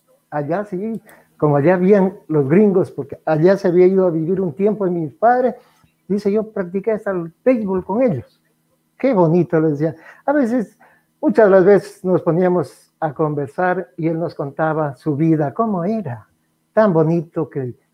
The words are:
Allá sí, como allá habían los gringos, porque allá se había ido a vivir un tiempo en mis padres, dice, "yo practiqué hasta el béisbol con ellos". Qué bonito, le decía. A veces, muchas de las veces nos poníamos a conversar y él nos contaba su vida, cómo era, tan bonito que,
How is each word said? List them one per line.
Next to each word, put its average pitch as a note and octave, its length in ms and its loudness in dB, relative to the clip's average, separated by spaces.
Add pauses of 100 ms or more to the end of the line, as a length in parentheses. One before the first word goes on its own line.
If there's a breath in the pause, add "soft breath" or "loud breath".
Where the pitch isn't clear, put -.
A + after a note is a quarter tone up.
(300)
Allá D3+ 360 -6
sí, G#3 360 -8 (360 soft breath)
como D3 200 2
allá D#3 180 4
habían F#3 520 2
los D3 200 0
gringos, F3+ 440 2
porque - 340 -12
allá D#3+ 320 2
se F#3+ 100 -2
había F3+ 200 4
ido F#3+ 200 2
a F3 40 0
vivir D#3+ 280 -2
un F3+ 140 -4
tiempo G#3 320 -2
en F3+ 80 -2
mis D#3+ 200 -6
padres, B3 420 0 (520 soft breath)
dice, G3 240 -2
"yo G#3+ 200 -2
practiqué F#3+ 400 -6
hasta G#3 200 -4
el E3+ 220 -6 (100)
béisbol G#3 400 0
con G#3 180 -2
ellos". F3 400 -4 (560)
Qué C4 160 0
bonito, E3+ 460 2
le D#3 120 0
decía. D#3 240 -4 (300 loud breath)
A C#4 60 -2
veces, B3 460 -2 (420 soft breath)
muchas - 260 2
de F#3+ 60 6
las F#3+ 140 6
veces G3 400 2
nos F3+ 160 0
poníamos F3+ 800 -2
a D#3 140 -4
conversar D#3+ 840 -4
y D#3 100 -4
él E3 120 -4
nos E3+ 160 -6
contaba D3+ 600 -4
su D3+ 200 -4
vida, D3+ 380 0
cómo G#3 300 -4
era, E3+ 440 -8 (460)
tan G#3+ 200 4
bonito D#3+ 560 -2
que, B2+ 240 -8 (200)